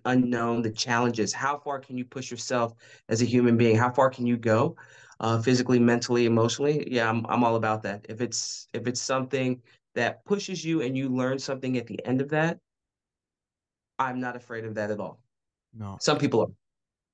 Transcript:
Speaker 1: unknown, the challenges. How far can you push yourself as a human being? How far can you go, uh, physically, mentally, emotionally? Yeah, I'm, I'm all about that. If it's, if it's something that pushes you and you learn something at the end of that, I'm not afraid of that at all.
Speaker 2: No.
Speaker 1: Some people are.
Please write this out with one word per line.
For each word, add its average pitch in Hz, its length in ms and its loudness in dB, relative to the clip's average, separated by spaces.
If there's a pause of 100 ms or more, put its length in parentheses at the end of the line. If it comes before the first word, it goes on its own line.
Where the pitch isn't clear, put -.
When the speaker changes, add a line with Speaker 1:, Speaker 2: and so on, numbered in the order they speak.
Speaker 1:
unknown, 120 560 2
the 113 100 -2
challenges. 117 600 0
How 139 240 -4
far 139 220 -8
can 131 180 -12
you 123 80 -6
push 127 240 -12
yourself 120 440 -2 (360)
as 113 140 2
a - 20 4
human 120 320 6
being? 117 180 6
How 123 160 4
far 131 200 4
can 123 160 -4
you 120 100 2
go, 117 400 2 (420)
uh, 113 220 0
physically, 123 380 4
mentally, 120 480 4
emotionally? 117 640 2
Yeah, 117 200 0
I'm, 113 180 -2
I'm 120 160 2
all 113 120 2
about 110 280 -2
that. 104 240 -8
If 110 140 -10
it's, - 520 -6
if 117 140 -6
it's 123 140 -4
something 131 600 -2 (340)
that 120 280 -2
pushes 190 400 -4
you 160 180 0
and 131 140 -2
you 135 140 -2
learn 127 300 -2
something 131 380 -4
at 117 100 -6
the - 180 -10
end 127 160 0
of 139 80 -6
that, 160 300 0 (1400)
I'm 127 200 -4
not 123 160 -6
afraid 113 300 -12
of 110 100 -10
that 104 160 -4
at 101 80 -4
all. 92 200 -10 (540)
Speaker 2:
No. 101 260 -12
Speaker 1:
Some 147 180 2
people 127 240 2
are. 92 100 -2 (640)